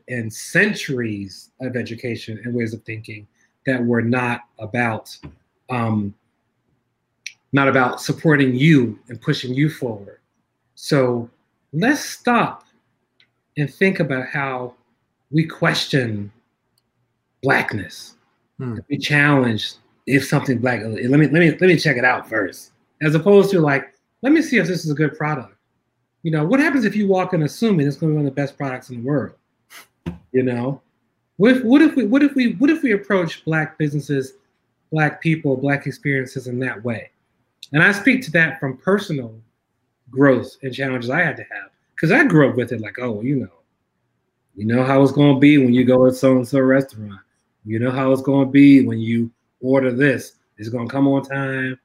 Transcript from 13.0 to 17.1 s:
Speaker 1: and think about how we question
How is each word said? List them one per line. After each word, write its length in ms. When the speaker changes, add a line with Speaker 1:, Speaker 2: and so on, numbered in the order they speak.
Speaker 1:
and 140
think 280
about 280
how 460
we 140
question 840